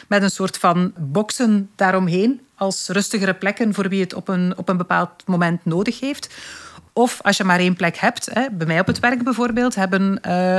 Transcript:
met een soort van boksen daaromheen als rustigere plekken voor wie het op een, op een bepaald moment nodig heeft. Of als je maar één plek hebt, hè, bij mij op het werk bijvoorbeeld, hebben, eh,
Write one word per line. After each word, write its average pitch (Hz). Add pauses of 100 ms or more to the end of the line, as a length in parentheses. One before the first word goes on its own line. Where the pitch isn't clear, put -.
met 202
een 196
soort -
van 180
boksen 202
daaromheen 190 (140)
als -
rustigere 196
plekken 202
voor 196
wie 190
het 180
op -
een, 180
op 180
een 185
bepaald 175 (160)
moment 170
nodig 180
heeft. 277 (640)
Of -
als 202
je 202
maar 180
één 180
plek 170
hebt, -
hè, 233 (100)
bij 165
mij 160
op 190
het -
werk 240
bijvoorbeeld, 240
hebben, 190
eh, 185